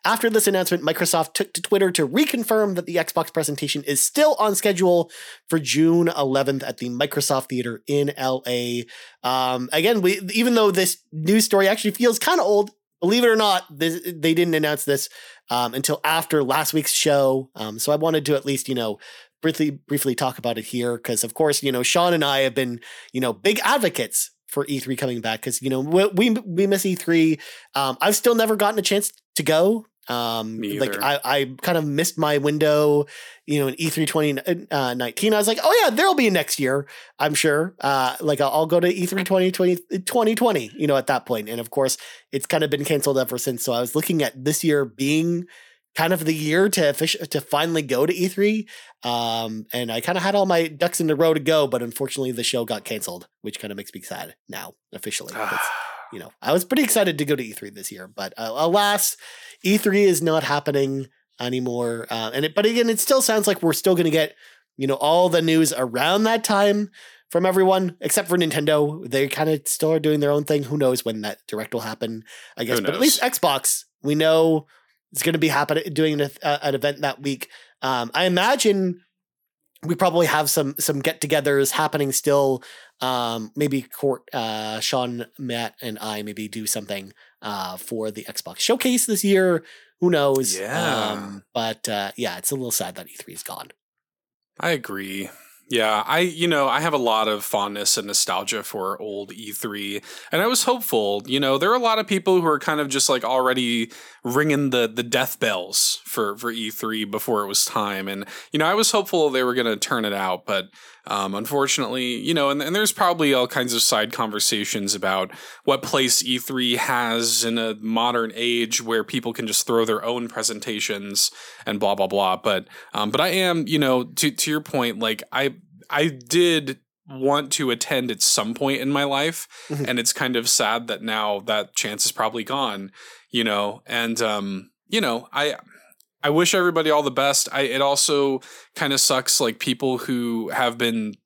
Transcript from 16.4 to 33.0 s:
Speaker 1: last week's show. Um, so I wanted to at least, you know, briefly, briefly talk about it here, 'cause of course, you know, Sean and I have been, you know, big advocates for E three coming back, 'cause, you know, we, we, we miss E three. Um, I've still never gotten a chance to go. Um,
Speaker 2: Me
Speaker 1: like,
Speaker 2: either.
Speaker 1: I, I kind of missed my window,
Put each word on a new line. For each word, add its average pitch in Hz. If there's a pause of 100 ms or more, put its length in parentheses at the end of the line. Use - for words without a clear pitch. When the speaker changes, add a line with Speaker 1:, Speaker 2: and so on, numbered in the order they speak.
Speaker 1:
last 139
week's 147
show. 135
Um, 107
so 147
I 147
wanted 156
to 147
at 139
least, 139
you 131
know, 113 (420)
briefly, 156
briefly 139
talk 127
about 117
it 107
here, 120
'cause -
of 110
course, 147
you 135
know, 123
Sean 175
and 160
I 139
have 131
been, 123 (320)
you 127
know, 120
big 202
advocates 214 (180)
for 143
E 139
three 131
coming 123
back, 110
'cause, -
you 135
know, 131
we, 175
we, 202 (160)
we 185
miss 196
E 185
three. 160 (380)
Um, 135
I've 208
still 240
never 220
gotten 208
a -
chance 202 (240)
to 156
go. 180 (220)
Um, 113
Speaker 2:
Me 104
Speaker 1:
like, 131
Speaker 2:
either. 101
Speaker 1:
I, 143
I 139 (100)
kind 175
of 156
missed 147
my 151
window, 147 (380)